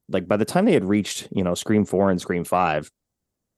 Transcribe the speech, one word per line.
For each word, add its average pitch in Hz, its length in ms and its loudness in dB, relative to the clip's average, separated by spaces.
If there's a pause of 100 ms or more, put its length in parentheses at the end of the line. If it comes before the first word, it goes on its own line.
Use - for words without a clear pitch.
like, 92 180 -4
by 104 100 0
the 107 80 2
time 185 200 0
they 233 80 4
had 101 120 2
reached, 101 460 -2
you 98 120 -2
know, 90 120 0
Scream 104 300 2
four 98 240 2
and 90 120 0
Scream 87 220 -4
five, 82 460 0 (680)